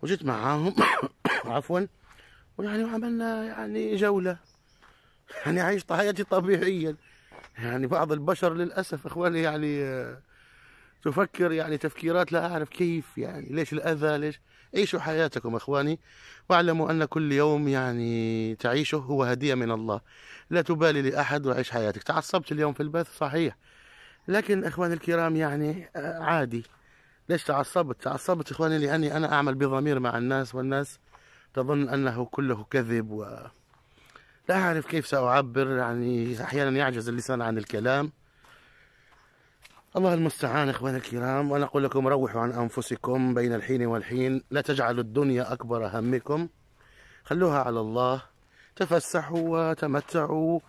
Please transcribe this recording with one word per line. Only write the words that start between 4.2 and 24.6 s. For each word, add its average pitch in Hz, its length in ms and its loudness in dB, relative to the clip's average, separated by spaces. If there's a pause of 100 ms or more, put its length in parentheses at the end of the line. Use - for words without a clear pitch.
يعني 170 160 0
عيشت 180 320 0
حياتي 196 300 0
طبيعيًا. 180 720 2 (600)
يعني 123 300 -2
بعض 156 240 2
البشر 160 420 0
للأسف 175 520 -4
إخواني 170 360 0
يعني، 151 420 0
آه، 127 380 -6 (840)
تفكر 170 480 0
يعني 160 260 -2
تفكيرات 165 540 0
لا 170 200 0
أعرف 156 180 -4
كيف، 170 480 -2
يعني 131 320 -8
ليش 147 240 -2
الأذى، 151 440 0
ليش؟ 147 220 -4 (360)
عيشوا 190 240 2
حياتكم 151 560 -2
إخواني، 143 440 0 (500)
واعلموا 165 420 4
أن 160 140 2
كل 151 260 0
يوم 147 360 4
يعني 117 880 0
تعيشه 139 420 0
هو 135 260 0
هدية 127 320 2
من 117 160 0
الله. 110 300 -2 (480)
لا 170 120 2
تبالي 156 400 4
لأحد 139 440 0
وعيش 127 260 0
حياتك. 107 320 -2
تعصبت 160 480 -2
اليوم 151 220 0
في 151 100 -4
البث 160 340 -4
صحيح، 151 400 -2 (720)
لكن 202 360 2